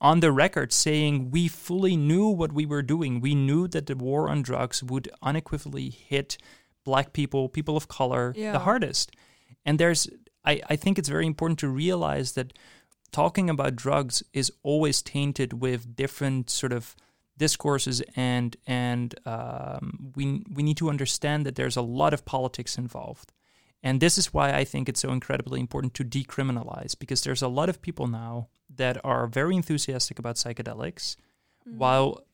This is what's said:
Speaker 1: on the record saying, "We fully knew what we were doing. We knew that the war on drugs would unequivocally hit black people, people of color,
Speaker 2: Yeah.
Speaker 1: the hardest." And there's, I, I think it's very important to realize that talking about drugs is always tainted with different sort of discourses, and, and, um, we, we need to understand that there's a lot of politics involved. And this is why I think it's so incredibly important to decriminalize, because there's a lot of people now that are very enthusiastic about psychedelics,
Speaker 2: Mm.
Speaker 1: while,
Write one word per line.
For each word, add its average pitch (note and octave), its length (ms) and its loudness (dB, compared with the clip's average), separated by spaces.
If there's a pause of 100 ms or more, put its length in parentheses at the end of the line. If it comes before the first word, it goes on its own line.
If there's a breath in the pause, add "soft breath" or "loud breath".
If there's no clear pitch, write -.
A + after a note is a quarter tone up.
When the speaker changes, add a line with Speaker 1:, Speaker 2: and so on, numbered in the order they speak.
Speaker 1:
on D#3+ 200 8
the E3 100 8
record C#3+ 420 4
saying, D3 600 2
"We E3+ 160 2
fully F3+ 480 0
knew D#3+ 320 4
what E3 240 0
we D3+ 120 0
were D3 180 -2
doing. C3+ 380 0
We C#3 140 2
knew C#3+ 320 4
that D#3+ 200 -4
the C3+ 100 -4
war C3+ 320 0
on D3 140 0
drugs B2+ 420 -2
would B2+ 240 -4 (120)
unequivocally C#3+ 680 -4
hit C#3 480 -4 (460 soft breath)
black C3+ 280 2
people, C3+ 360 0
people D3+ 280 -2
of D#3 120 -2
color, B2+ 480 0
Speaker 2:
Yeah. G#3+ 160 -4
Speaker 1:
the - 80 0
hardest." G3+ 500 0 (540 soft breath)
And D3+ 160 4
there's, E3+ 260 4 (380)
I, D3 160 2 (100)
I D3+ 60 2
think F#3+ 200 2
it's D#3 120 -2
very D#3 180 0
important D#3+ 320 0
to D3 100 -2
realize C#3+ 680 0
that B2+ 180 -4 (580 soft breath)
talking F3 400 2
about C#3 240 0
drugs C3+ 480 0 (100)
is C3+ 200 0 (100)
always D3 400 2
tainted C#3+ 580 -2
with B2 360 -4
different C3+ 540 -2
sort B2+ 220 -2
of A#2+ 220 -6 (420)
discourses, C#3 640 0 (140)
and, B2 500 0
and, B2 480 -2 (140)
um, B2+ 880 -8
we, C#3 300 -2 (100)
we C#3 80 -2
need D3+ 140 2
to E3 120 0
understand D3 580 -2
that C3 100 -6
there's C3 200 -2
a B2 60 0
lot C3+ 320 2
of C#3+ 100 -4
politics B2+ 540 -4
involved. - 540 -10 (520)
And C3 160 2
this E3 160 6
is F#3 160 0
why C#3+ 200 2
I C#3 100 2
think C3+ 260 -2
it's C3+ 120 -2
so C3+ 100 -2
incredibly C3 480 -4
important B2+ 360 -4
to C3+ 100 -4
decriminalize, B2+ 920 -4
because - 260 -4
there's C3+ 200 -2
a C3 60 0
lot C#3 200 0
of F#3 140 -4
people D#3+ 240 -6
now A#2 400 -6 (300)
that B2+ 280 0
are B2 220 2
very C#3 300 0
enthusiastic D3 640 -2
about A#2 160 -6
psychedelics, A#2 800 -6 (520)
Speaker 2:
Mm. A#3 80 -16
Speaker 1:
while, C3 580 2